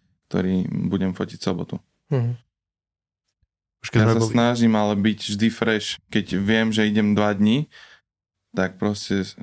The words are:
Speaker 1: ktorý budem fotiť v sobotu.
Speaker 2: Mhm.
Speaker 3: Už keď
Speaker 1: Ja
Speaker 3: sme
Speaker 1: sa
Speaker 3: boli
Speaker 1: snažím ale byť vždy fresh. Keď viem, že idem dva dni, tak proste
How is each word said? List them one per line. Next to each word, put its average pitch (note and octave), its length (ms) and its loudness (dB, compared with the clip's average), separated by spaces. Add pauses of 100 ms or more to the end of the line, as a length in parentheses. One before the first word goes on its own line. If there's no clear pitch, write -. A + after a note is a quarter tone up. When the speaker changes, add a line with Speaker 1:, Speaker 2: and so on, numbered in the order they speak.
(260)
Speaker 1:
ktorý F#2 420 -2
budem F#2+ 460 -2
fotiť - 260 -8
v - 60 -8
sobotu. F2+ 300 -4 (340)
Speaker 2:
Mhm. A#2+ 260 -2 (1400)
Speaker 3:
Už - 120 -14
keď A#2+ 100 2
Speaker 1:
Ja G#2+ 60 6
Speaker 3:
sme A2+ 60 4
Speaker 1:
sa A2+ 80 2
Speaker 3:
boli A2 140 0
Speaker 1:
snažím A#2 420 4
ale G#2 200 2
byť G#2 240 0 (100)
vždy G#2 200 0
fresh. A2 380 -2 (220)
Keď G#2 160 -2 (100)
viem, A2 340 2
že G#2+ 140 2
idem G#2 300 2
dva G#2 180 2
dni, G#2+ 380 2 (840)
tak F#2 240 -2
proste G2+ 460 -2 (220)